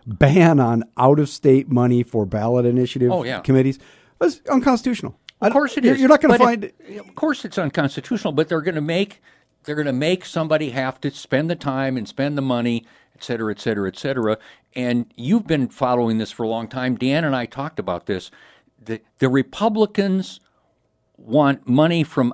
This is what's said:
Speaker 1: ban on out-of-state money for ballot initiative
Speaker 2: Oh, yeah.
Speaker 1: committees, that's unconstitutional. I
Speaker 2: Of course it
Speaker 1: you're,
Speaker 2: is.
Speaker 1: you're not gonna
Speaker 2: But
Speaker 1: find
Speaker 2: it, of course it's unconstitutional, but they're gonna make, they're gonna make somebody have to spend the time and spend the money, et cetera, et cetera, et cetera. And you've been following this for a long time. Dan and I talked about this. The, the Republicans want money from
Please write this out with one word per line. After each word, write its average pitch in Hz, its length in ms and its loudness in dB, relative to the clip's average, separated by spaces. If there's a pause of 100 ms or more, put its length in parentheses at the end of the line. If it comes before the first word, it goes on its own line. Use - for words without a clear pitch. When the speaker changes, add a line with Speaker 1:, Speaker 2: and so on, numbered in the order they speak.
Speaker 1:
ban 147 520 6
on 117 240 2 (140)
out-of-state 139 760 4
money 123 300 2
for 117 240 -2
ballot 113 400 -2
initiative 123 460 0
Speaker 2:
Oh, 175 120 -2
yeah. 117 180 -6
Speaker 1:
committees, 135 360 2 (420)
that's - 220 0 (100)
unconstitutional. 247 640 0 (240)
I 190 80 2
Speaker 2:
Of 226 60 0
course 277 240 2
it 262 60 -4
Speaker 1:
you're, 247 100 6
Speaker 2:
is. 262 60 -2
Speaker 1:
you're 262 100 4
not 294 100 8
gonna 285 200 6
Speaker 2:
But 247 40 6
Speaker 1:
find 233 200 2
Speaker 2:
it, - 120 -14 (220)
of 202 160 -20
course 302 320 -4
it's 185 140 -6
unconstitutional, 156 760 -4
but 151 160 0
they're 165 120 -2
gonna 156 200 -4
make, 170 400 -4 (440)
they're 151 100 -6
gonna 147 180 -2
make 160 320 -2
somebody 156 460 -2
have 131 300 -6
to 143 100 -4
spend 139 380 -4
the 143 60 -2
time 135 400 -4
and 113 120 -6
spend 143 300 -4
the 143 40 -4
money, 120 440 -2 (300)
et - 80 -20
cetera, 113 280 -4
et 101 80 -8
cetera, 101 300 -2
et - 80 -14
cetera. 117 400 -2 (380)
And 120 300 -2 (120)
you've 185 280 0
been 143 220 0
following 123 500 0
this 110 140 -6
for - 120 -8
a 110 40 -2
long 113 220 -6
time. 127 260 -4
Dan 139 300 -2
and 139 100 -2
I 120 100 -4
talked 139 320 -10
about 90 300 -6
this. 92 240 -6 (520)
The, 110 180 -10 (180)
the 131 100 0
Republicans 196 1080 -2 (800)
want 139 500 0
money 156 360 2
from 123 300 -2